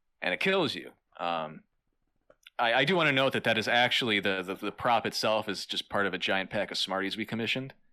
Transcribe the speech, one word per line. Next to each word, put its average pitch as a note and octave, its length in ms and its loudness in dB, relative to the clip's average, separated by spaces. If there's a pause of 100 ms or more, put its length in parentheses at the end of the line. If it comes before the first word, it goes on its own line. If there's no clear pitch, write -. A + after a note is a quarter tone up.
(220)
and F#2 120 -2
it - 60 -2
kills F#3+ 340 0
you. - 160 -10 (300)
Um, E2 420 -4 (1000)
I, A#2 140 2
I C3 120 4
do F#3 100 2
wanna D#3+ 160 4
note C3+ 220 2
that - 100 -2
that A2+ 160 2
is G#2 80 -2
actually A#2+ 520 4
the, F#2+ 240 0
the, F#2 120 -6
the G2+ 160 -6
prop A#2 340 2
itself G#2+ 420 0
is F#2+ 200 -6
just - 220 -6
part G2+ 180 0
of F2+ 80 -4
a - 20 -4
giant F#2+ 320 -2
pack G2+ 220 -4
of - 60 -6
Smarties F#2+ 400 -2
we A2 80 -6
commissioned, A#2+ 480 -4 (200)